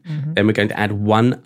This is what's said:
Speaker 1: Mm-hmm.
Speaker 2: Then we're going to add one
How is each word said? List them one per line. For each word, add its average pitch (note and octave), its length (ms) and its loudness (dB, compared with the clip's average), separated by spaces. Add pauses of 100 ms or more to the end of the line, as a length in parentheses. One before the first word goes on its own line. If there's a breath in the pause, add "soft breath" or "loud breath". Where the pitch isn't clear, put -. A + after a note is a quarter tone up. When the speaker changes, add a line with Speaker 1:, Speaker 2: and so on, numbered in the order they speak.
Speaker 1:
Mm-hmm. D3+ 260 -6
Speaker 2:
Then G#2 120 2
we're A2 60 4
going G#2 160 0
to - 100 -6
add G#2 140 -2
one G#2+ 540 2